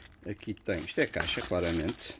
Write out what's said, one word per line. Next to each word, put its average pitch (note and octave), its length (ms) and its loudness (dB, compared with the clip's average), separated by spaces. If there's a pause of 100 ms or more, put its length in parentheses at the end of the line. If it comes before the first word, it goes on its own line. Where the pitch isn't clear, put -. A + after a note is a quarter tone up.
(280)
Aqui G#2 260 -6
tem, F#2+ 260 -2
isto - 200 -4
é D3+ 40 6
a - 40 6
caixa, - 340 0
claramente. F2 800 0